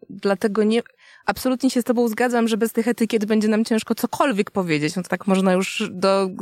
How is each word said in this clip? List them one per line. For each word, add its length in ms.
dlatego 540
nie, 180
absolutnie 440
się 120
z 20
tobą 240
zgadzam, 400
że 100
bez 160
tych 140
etykiet 380
będzie 220
nam 180
ciężko 300
cokolwiek 560
powiedzieć. 440
No 80
to 60
tak 180
można 260
już 380
do 380